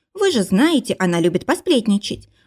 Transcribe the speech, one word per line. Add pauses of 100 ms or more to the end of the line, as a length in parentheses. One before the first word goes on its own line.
(140)
Вы
же
знаете,
она
любит
посплетничать, (180)